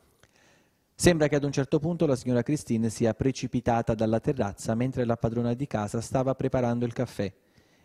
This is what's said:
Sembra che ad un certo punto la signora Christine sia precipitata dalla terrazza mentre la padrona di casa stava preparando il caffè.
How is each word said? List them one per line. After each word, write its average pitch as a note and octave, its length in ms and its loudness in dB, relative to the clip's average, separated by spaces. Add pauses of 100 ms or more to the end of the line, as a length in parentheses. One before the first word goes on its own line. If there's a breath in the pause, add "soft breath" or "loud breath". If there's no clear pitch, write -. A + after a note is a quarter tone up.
(920 soft breath)
Sembra D#3+ 360 4
che D3 60 2
ad C#3+ 100 0
un C#3 80 0
certo C#3+ 260 0
punto E3 260 0
la C3+ 120 4
signora B2 260 0
Christine A#2 460 0
sia A2 240 2
precipitata A#2+ 800 0
dalla A2 260 2
terrazza A2+ 560 -2
mentre B2+ 300 -2
la A#2 100 0
padrona A#2+ 380 0
di C3+ 120 -4
casa A2 360 -4
stava C3 340 -2
preparando A#2+ 480 0
il A#2+ 80 -2
caffè. G#2+ 420 -6 (520 soft breath)